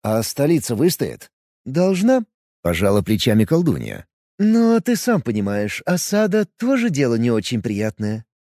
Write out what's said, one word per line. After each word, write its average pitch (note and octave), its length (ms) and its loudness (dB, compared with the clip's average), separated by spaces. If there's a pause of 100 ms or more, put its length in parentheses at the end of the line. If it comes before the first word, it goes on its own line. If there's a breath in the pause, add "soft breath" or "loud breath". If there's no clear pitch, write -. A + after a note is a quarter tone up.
«А A2 200 0
столица C#3+ 520 0
выстоит?» G#2+ 560 -2 (340)
«Должна», — F#3+ 580 2 (380)
пожала G2 400 2
плечами G#2+ 440 2
колдунья. E2 600 -2 (320)
«Но A3+ 420 2
ты B3 160 0
сам G#3+ 260 0
понимаешь, G#2 640 -2
осада G3+ 600 0
тоже A#3+ 440 -2
дело C3 260 0
не A#2+ 160 2
очень A2 300 -2
приятное. G#2+ 640 -4 (160)